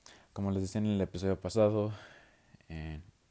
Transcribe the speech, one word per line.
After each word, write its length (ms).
como 180
les 120
decía 180
en 60
el 140
episodio 380
pasado, 540
eh, 300